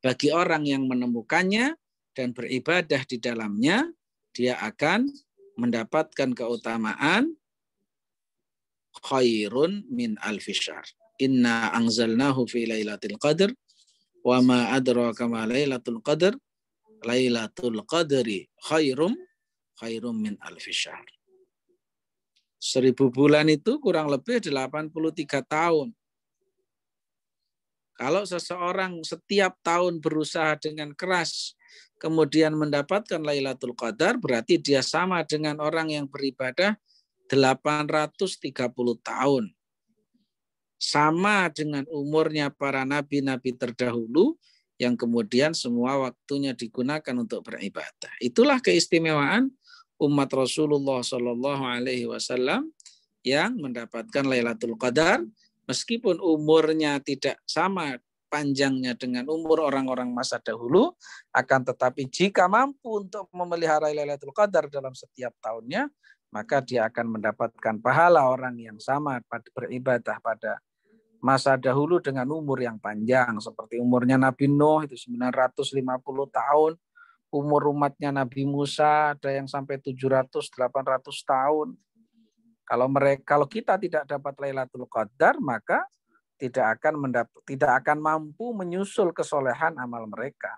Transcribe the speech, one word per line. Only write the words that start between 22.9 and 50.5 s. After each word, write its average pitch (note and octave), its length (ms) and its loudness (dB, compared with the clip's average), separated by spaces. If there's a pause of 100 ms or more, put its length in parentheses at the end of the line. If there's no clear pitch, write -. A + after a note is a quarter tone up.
bulan D3 400 4
itu G#3+ 320 0
kurang E3 240 0
lebih D3 320 -2
delapan C#3+ 480 -4
puluh D#3+ 240 -4
tiga D3 320 -4
tahun. D#3 480 0 (2000)
Kalau D3+ 280 0
seseorang F3+ 760 -6
setiap F#3 640 0
tahun F3 320 2
berusaha D#3 640 -2
dengan D3+ 320 -8
keras, F3+ 640 -4 (400)
kemudian D#3 560 4
mendapatkan D3+ 680 -2
Lailatul C3+ 520 -4
Qadar, D3+ 480 -2
berarti C3+ 400 2
dia C#3 240 2
sama E3+ 400 0
dengan D3+ 360 -4
orang D#3+ 280 0
yang D3 160 -4
beribadah C#3 720 -2 (520)
delapan C#3 600 2
ratus D#3 480 -2
tiga C3+ 320 -4
puluh A#2+ 320 -2
tahun. B2 480 0 (1300)
Sama F3+ 720 2
dengan D3 400 -6
umurnya D3+ 560 0
para C#3 360 -4
nabi-nabi C3+ 680 -2
terdahulu, A#2+ 800 0 (480)
yang B2 160 2
kemudian A#2+ 560 2
semua A#2+ 480 -2
waktunya C3+ 560 -4
digunakan B2+ 560 -4
untuk A2+ 320 -6
beribadah. - 720 -10
Itulah A#3+ 400 4
keistimewaan E3 960 2 (480)
umat C#3+ 320 2
Rasulullah C#3 720 0